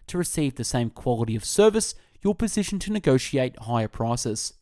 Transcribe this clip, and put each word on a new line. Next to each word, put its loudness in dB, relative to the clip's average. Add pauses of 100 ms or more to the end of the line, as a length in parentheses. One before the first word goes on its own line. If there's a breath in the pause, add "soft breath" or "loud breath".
to -6
receive -2
the -6
same 0
quality -2
of -4
service, 4 (300 soft breath)
you're 2
positioned -2
to -4
negotiate 2
higher 0
prices. -4